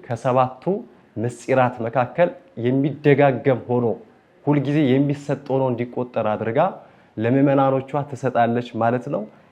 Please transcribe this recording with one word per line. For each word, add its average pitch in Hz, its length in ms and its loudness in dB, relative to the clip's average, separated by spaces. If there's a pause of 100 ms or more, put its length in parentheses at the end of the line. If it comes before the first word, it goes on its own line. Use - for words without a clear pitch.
ከሰባቱ 127 640 -2 (520)
ምስጢራት 123 680 0
መካከል 127 480 0 (340)
የሚደጋገም 135 1000 2
ሆኖ 123 220 0 (600)
ሁልጊዜ 143 400 0
የሚሰጥ 139 600 0
ሆኖ 135 200 0
እንዲቆጠር 120 600 -4
አድርጋ 110 320 -2 (580)
ለምዕመናኖቿ 135 720 2 (120)
ትሰጣለች 120 720 -2
ማለት 117 320 0
ነው። 170 140 -4 (300)